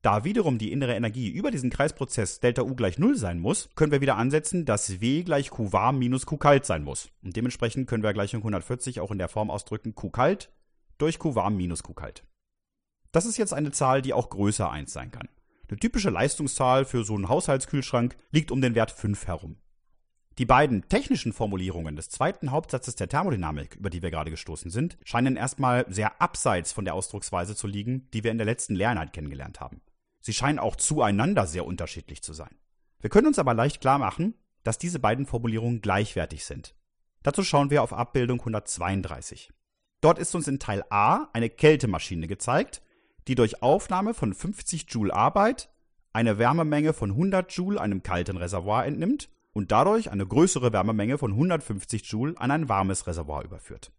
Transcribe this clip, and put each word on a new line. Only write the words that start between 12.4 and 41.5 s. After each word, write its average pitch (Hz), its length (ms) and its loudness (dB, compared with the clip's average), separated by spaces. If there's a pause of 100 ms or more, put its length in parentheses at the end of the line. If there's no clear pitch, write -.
Das 165 140 4
ist 226 140 -4
jetzt 208 160 -2
eine 147 160 -2
Zahl, 135 320 2
die 131 100 -4
auch - 160 0
größer 101 420 0
eins 69 220 -10
sein 64 200 -12
kann. - 160 -14 (400)
Eine 104 100 -8
typische 214 320 0
Leistungszahl 131 720 2
für 120 200 -2
so 107 100 -4
einen 98 160 -2
Haushaltskühlschrank 131 840 0 (160)
liegt 151 180 2
um 127 100 0
den 127 140 4
Wert 113 160 4
fünf - 360 -4
herum. 87 300 -8 (840)
Die 123 80 0
beiden 127 420 4
technischen - 460 0
Formulierungen 92 600 -4
des 76 140 -10
zweiten - 440 -2
Hauptsatzes 139 440 -4
der 95 100 -4
Thermodynamik, 92 720 -2
über 98 140 -6
die 85 100 -6
wir 85 100 -4
gerade 78 200 -4
gestoßen 80 400 -10
sind, 127 340 -4
scheinen 127 320 0
erstmal 127 560 0
sehr 104 300 -2
abseits 95 500 0
von 98 140 -6
der 82 80 -4
Ausdrucksweise 95 600 -6
zu - 120 -8
liegen, 110 480 -6
die 107 100 -4
wir 113 60 2
in 113 80 -2
der 110 80 0
letzten 113 280 -2
Lehreinheit 92 380 0
kennengelernt 69 480 -12
haben. - 220 -14 (400)
Sie 117 100 -6
scheinen 139 260 0
auch - 180 -2
zueinander 123 680 2
sehr 82 200 -6
unterschiedlich 82 560 -10
zu - 100 -12
sein. 76 240 -16 (440)
Wir - 100 -4
können 226 160 8
uns 302 120 4
aber 135 140 2
leicht 117 300 2
klar 135 160 6
machen, 196 360 -2 (280)
dass - 160 -2
diese 175 220 -6
beiden 123 260 2
Formulierungen 117 560 -2
gleichwertig 92 640 -2
sind. - 300 -14 (460)
Dazu 143 200 0
schauen 143 260 4
wir 143 140 4
auf - 100 -2
Abbildung 120 500 0
hundertzweiunddreißig. 90 1120 -6 (480)
Dort 165 180 6
ist - 160 -6
uns 165 140 -2
in 139 100 -2
Teil 101 320 -4
A 127 420 4
eine 117 160 -2
Kältemaschine 107 800 2